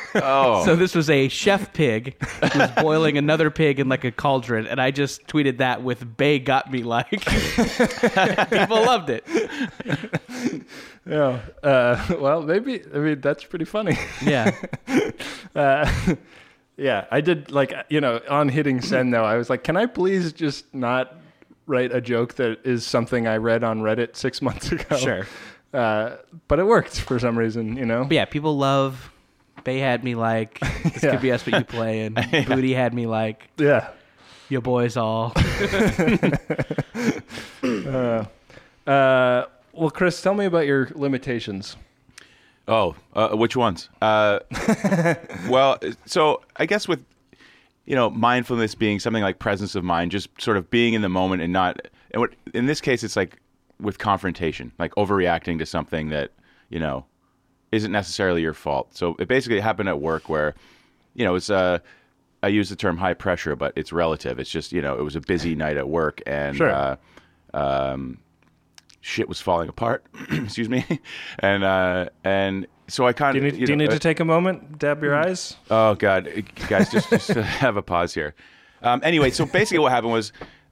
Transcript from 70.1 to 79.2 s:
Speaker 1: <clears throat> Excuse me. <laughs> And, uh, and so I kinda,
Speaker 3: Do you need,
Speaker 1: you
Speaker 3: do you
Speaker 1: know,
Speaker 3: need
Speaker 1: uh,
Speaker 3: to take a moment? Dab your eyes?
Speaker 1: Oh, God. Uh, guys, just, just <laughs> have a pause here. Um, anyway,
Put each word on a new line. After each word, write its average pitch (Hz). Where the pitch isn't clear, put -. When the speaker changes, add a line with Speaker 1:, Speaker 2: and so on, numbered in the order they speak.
Speaker 1:
<clears throat> -
Excuse 117
me. 123
<laughs> -
And, 98
uh, 92
and 95
so 127
I 120
kinda, 139
Speaker 3:
Do 135
you 143
need, 90
Speaker 1:
you 127
Speaker 3:
do 143
you -
Speaker 1:
know, 151
Speaker 3:
need -
Speaker 1:
uh, -
Speaker 3:
to 156
take 160
a 165
moment? 160
Dab 147
your 143
eyes? 180
Speaker 1:
Oh, 110
God. 95
Uh, 101
guys, 101
just, -
just -
<laughs> 196
have 113
a 98
pause 87
here. 76
Um, 120
anyway, 151